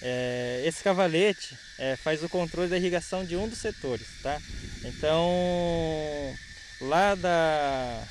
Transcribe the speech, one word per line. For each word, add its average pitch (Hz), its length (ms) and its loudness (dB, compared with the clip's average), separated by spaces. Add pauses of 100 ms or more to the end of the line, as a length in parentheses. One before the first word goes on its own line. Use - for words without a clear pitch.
É, 123 600 -2
esse - 180 0
cavalete, 185 720 4 (220)
é, 131 160 0
faz 156 280 0
o 170 60 -4
controle 175 400 0
da 185 80 2
irrigação 180 480 0
de 170 100 -4
um 202 120 0
dos 226 100 -8
setores, 139 480 -4 (160)
tá? 147 180 -2 (460)
Então, 160 480 2 (1500)
lá 180 340 4
da 147 960 2